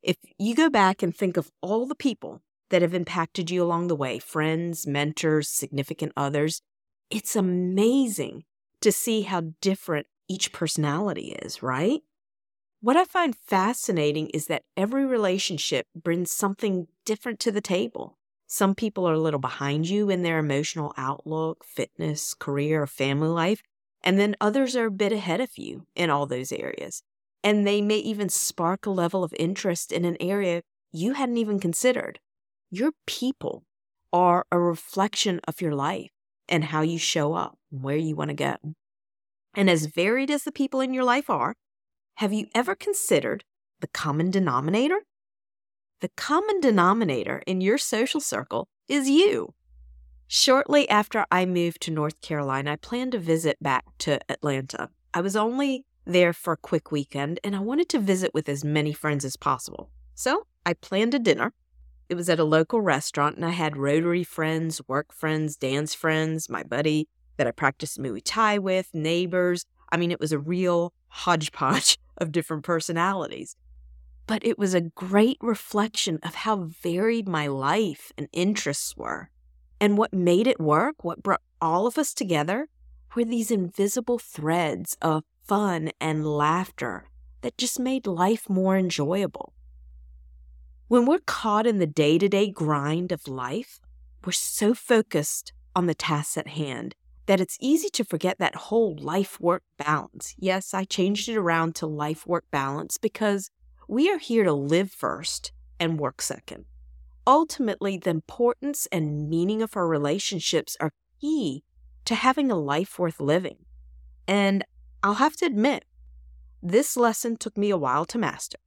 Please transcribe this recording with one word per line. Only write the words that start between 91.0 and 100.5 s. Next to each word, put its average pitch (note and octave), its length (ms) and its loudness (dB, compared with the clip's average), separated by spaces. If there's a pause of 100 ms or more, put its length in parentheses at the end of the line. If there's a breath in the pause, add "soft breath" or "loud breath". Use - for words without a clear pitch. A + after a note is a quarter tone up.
we're E4 120 4
caught A3 480 0
in G#3+ 120 2
the E3+ 100 2
day-to-day F#3+ 640 4
grind D3+ 580 -2
of D#3+ 160 -6
life, C3 540 -8 (440)
we're F3+ 60 -4
so - 440 0
focused - 800 0 (220)
on F3 120 2
the D#3+ 80 2
tasks - 420 -2
at D#3+ 100 -6
hand C#3 480 -8 (320)
that F#3+ 140 4
it's - 200 -4
easy D#4 280 2
to - 160 -2
forget F3+ 340 -2
that F3+ 160 0
whole G#3+ 400 0
life-work E3+ 720 -2 (120)
balance. - 640 -4
Yes, F#3 340 -2